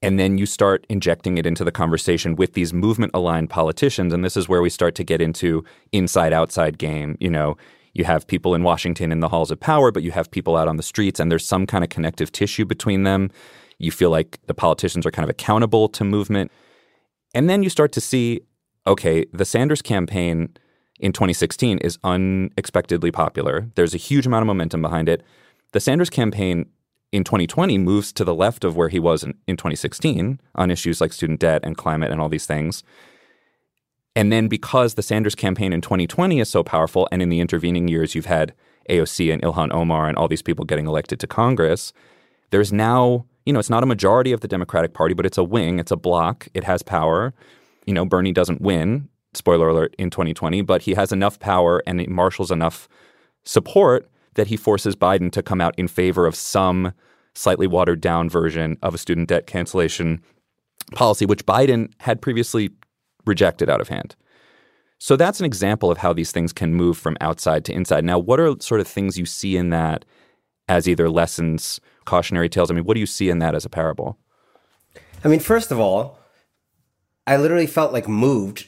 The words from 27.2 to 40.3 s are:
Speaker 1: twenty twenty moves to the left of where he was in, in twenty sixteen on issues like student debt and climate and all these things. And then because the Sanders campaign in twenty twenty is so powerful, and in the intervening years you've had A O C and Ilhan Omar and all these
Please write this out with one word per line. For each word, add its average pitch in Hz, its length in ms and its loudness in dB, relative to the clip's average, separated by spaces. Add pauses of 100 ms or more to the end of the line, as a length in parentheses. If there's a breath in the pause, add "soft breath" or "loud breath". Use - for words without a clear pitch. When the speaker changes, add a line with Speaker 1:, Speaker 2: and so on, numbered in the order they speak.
Speaker 1:
twenty 92 240 0
twenty 160 320 0
moves 98 340 0
to - 100 -2
the 87 120 0
left 98 280 0
of 85 140 0
where 85 120 2
he 90 100 0
was 82 240 2
in, 71 100 -8 (140)
in 92 100 -2
twenty 78 180 -4
sixteen 120 640 -2 (160)
on 92 140 2
issues 85 320 -2
like 80 100 0
student 80 280 -4
debt 80 260 2
and 80 100 -6
climate 80 360 -2
and 80 100 -2
all 76 80 -2
these 78 160 -6
things. 78 380 -4 (1300 soft breath)
And 107 160 2
then 113 160 2
because 117 460 0
the - 80 -6
Sanders 107 340 -2
campaign 95 380 0
in 85 80 -2
twenty 90 240 0
twenty 170 340 0
is 110 80 0
so 87 160 0
powerful, 82 480 0
and 90 120 0
in 87 60 2
the 85 120 2
intervening 87 460 0
years 82 260 0
you've 80 140 -6
had 78 260 0 (340 soft breath)
A 90 140 2
O 78 40 2
C 82 260 -2
and 78 100 -2
Ilhan 80 320 -2
Omar 80 340 0
and 78 80 -2
all 82 120 0
these 80 160 -4